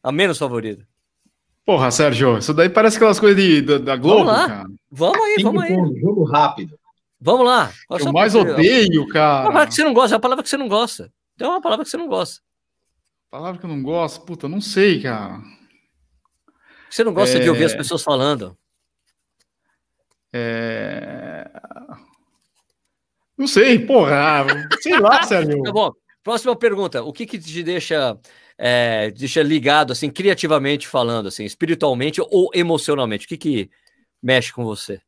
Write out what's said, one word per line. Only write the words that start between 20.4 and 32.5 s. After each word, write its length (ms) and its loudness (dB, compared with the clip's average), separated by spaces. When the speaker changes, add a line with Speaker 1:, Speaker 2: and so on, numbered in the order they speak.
Speaker 2:
Não 100 -4
sei, 320 6
porra. 680 4
Sei 180 2
lá, 220 4
<laughs> 20 -2
Sérgio. 400 0
Speaker 1:
Tá 80 -4
bom. 200 0
Próxima 320 -2
pergunta. 480 -2
O 80 -10
que 140 -12
que 140 -12
te 240 -12
deixa... 520 -4
é, 540 0
deixa 320 -2
ligado, 520 2
assim, 180 -6
criativamente 760 -2
falando, 400 -2
assim, 160 -12
espiritualmente 800 -4
ou 320 0